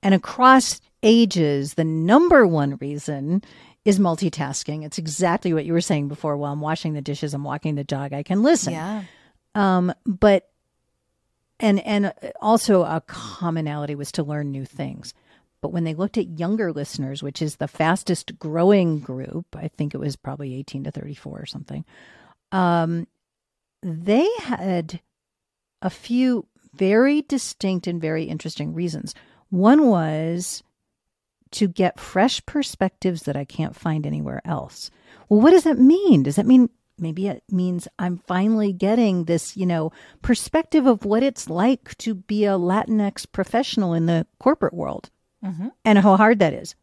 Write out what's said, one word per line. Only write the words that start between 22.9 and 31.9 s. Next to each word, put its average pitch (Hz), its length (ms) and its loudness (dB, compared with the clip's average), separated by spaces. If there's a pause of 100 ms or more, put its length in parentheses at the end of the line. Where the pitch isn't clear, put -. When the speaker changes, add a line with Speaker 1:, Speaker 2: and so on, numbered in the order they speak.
Speaker 1:
they 190 440 0 (120)
had 180 640 -6 (840)
a 185 80 -2
few 247 560 0 (260)
very 247 500 4
distinct 196 640 -4
and 175 160 -4
very 160 220 -2
interesting 156 500 -8
reasons. 165 400 -6 (360)
One 240 380 6
was 165 760 -2 (880)
to 208 160 0
get 180 320 -2